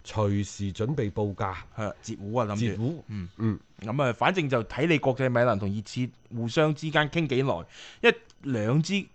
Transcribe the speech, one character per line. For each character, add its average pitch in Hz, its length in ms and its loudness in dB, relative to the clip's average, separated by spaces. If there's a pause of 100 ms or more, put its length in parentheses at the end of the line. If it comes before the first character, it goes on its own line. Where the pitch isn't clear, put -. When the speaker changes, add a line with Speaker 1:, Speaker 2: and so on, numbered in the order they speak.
Speaker 1:
隨 101 400 0
時 98 300 -6
準 120 220 -2
備 110 160 -2
報 104 240 -2
價。 98 180 -4 (240)
Speaker 2:
係， 107 240 -4
截 - 180 -10
胡 101 160 -6
啊， 123 120 2
諗 - 20 -4
住。 101 100 -2
Speaker 1:
截 107 160 0
胡。 127 320 -4
Speaker 2:
嗯。 95 300 -8
Speaker 1:
嗯。 107 220 0 (220)
Speaker 2:
咁 117 220 -2
啊， 120 100 2
反 135 200 2
正 160 160 0
就 120 140 2
睇 147 240 -2
你 160 100 6
國 131 180 2
際 131 140 0
米 120 80 2
蘭 120 220 4
同 101 140 -2
熱 107 80 -4
刺 127 280 -4 (260)
互 117 120 -2
相 156 260 4
之 156 160 -6
間 151 200 2
傾 165 180 0
幾 127 160 2
耐， 131 100 2 (480)
因 233 80 6
為 226 60 4 (260)
兩 127 400 2
支 190 340 0